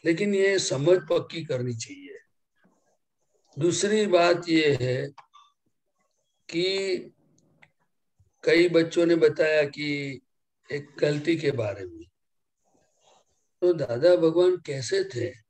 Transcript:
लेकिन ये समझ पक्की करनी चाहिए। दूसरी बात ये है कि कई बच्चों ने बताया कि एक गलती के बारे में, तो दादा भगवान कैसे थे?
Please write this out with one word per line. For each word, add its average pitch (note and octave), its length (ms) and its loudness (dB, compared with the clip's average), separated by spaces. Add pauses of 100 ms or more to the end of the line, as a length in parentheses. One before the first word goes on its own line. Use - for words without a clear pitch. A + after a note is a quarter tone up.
लेकिन G3 300 0
ये G3 240 2
समझ D#3+ 400 2 (120)
पक्की E3 340 -4
करनी B2 300 -6
चाहिए। - 440 -16 (1400)
दूसरी G3+ 480 0
बात F3 420 2
ये D3+ 320 2
है B2+ 260 -2 (1400)
कि F#3+ 480 -4 (1500)
कई E3+ 260 4
बच्चों E3 380 2
ने E3+ 80 4
बताया D#3 500 4
कि C#3+ 560 -6 (520)
एक C#3+ 160 -10 (100)
गलती D3+ 380 0
के C#3+ 140 -2
बारे G2+ 340 -6
में, F2 200 -18 (1600)
तो F3+ 100 4
दादा D3 440 2
भगवान F3 400 2
कैसे D#3+ 480 -6
थे? A2+ 280 -6 (180)